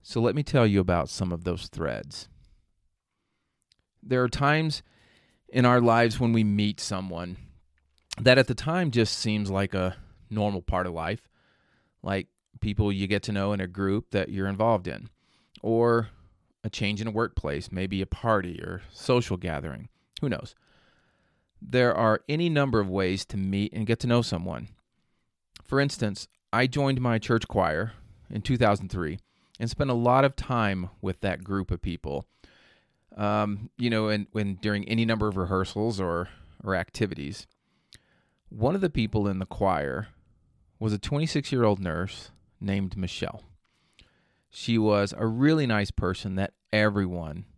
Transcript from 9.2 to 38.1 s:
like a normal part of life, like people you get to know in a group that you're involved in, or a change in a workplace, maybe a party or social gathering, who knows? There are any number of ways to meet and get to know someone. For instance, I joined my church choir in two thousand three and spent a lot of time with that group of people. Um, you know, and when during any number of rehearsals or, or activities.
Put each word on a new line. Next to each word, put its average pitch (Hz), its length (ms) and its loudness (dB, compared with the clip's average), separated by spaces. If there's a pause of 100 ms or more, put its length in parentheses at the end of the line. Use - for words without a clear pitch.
like 98 240 -2
a 92 220 0 (340)
normal 104 320 -2
part 92 260 -2
of 87 60 -6
life, 82 360 -6 (720)
like 95 260 -2 (320)
people 104 320 0
you 98 160 0
get 101 160 0
to 107 80 -4
know 101 220 0
in 98 80 -2
a 92 60 -4
group 98 440 -2
that 95 180 0
you're 95 180 -4
involved 98 400 2
in, 65 220 -10 (520)
or 117 480 2 (540)
a 107 60 -6
change 104 320 -4
in 113 60 -4
a 110 40 -6
workplace, 90 600 -4
maybe 95 300 -4
a 95 40 -2
party 92 560 -2
or 90 200 -10 (100)
social 120 460 0
gathering, 76 520 -8 (320)
who 143 80 -2
knows? - 260 -6 (1080)
There 123 340 2
are 110 320 4
any 165 220 0
number 139 300 2
of 98 100 0
ways 95 360 0
to - 120 -8
meet 98 360 0
and 104 140 -2
get 113 140 2
to 123 60 -2
know 120 140 4
someone. 85 480 -6 (960)
For 135 160 0
instance, 123 480 -2 (240)
I 127 160 4
joined 135 320 0
my 120 200 0
church - 280 0
choir 92 460 0 (360)
in 107 120 -6
two 127 160 0
thousand 101 320 4
three 87 300 -4 (400)
and 117 100 -4
spent 139 200 -2
a 123 60 0
lot 123 300 6
of 135 100 0
time 98 540 -2 (120)
with 95 200 -4
that 92 220 -2
group 98 280 -4
of 85 100 -4
people. 76 440 -6 (920)
Um, 104 600 -2
you 120 120 0
know, 110 200 0
and 104 220 -2
when 101 240 -2
during 104 340 -2
any 113 160 2
number 107 220 0
of 95 100 -2
rehearsals 95 640 -2
or, 87 280 -2 (340)
or 95 120 -2
activities. 90 720 -4 (1040)